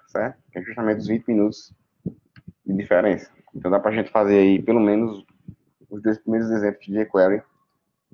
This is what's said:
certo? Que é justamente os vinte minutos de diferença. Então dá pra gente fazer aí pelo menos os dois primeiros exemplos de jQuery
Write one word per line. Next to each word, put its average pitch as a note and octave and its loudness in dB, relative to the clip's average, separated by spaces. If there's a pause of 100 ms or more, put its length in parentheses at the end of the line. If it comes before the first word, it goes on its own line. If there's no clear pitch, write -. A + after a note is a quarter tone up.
certo? A#2 -6 (120)
Que F2+ -10
é - -10
justamente A2 -4
os G#2+ -8
vinte A2 -4
minutos G#2+ -2 (920)
de F#2+ -4
diferença. G2 0 (240)
Então - -4
dá G2+ 2
pra G#2+ 0
gente G#2+ -4
fazer G2+ 4
aí G2 4
pelo A2+ 2
menos G#2+ 0 (640)
os G#2 -14
dois A2 0
primeiros A2+ -2
exemplos G#2 -2
de G2 -8
jQuery G#2 2 (720)